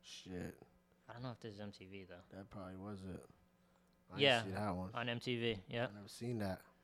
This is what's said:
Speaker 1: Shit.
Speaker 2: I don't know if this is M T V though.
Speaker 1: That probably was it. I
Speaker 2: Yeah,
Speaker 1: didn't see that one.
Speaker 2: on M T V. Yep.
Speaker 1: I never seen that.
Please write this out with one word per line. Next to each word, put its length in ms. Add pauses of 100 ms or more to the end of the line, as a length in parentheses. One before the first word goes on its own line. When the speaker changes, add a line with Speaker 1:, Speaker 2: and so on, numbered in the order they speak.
Speaker 1:
Shit. 520 (540)
Speaker 2:
I 40
don't 100
know 80
if 80
this 160
is 40
M 180
T 120
V 200
though. 60 (220)
Speaker 1:
That 120
probably 260
was 280
it. 200 (880)
I 60
Speaker 2:
Yeah, 220
Speaker 1:
didn't 140
see 40
that 160
one. 180
Speaker 2:
on 160
M 100
T 200
V. 180 (120)
Yep. 220
Speaker 1:
I 40
never 140
seen 300
that. 200 (240)